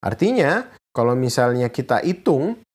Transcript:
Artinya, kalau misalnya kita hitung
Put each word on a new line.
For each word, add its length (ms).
Artinya, 640
kalau 220
misalnya 560
kita 320
hitung 580